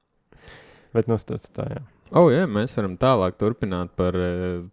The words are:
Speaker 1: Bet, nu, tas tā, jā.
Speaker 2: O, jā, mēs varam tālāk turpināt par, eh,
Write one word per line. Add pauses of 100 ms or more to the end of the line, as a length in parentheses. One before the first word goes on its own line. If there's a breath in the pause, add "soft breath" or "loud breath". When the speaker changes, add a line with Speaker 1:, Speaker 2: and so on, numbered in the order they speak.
(920 loud breath)
Speaker 1:
Bet,
nu,
tas
tā,
jā. (320)
Speaker 2:
O,
jā,
mēs
varam
tālāk
turpināt
par,
eh, (120)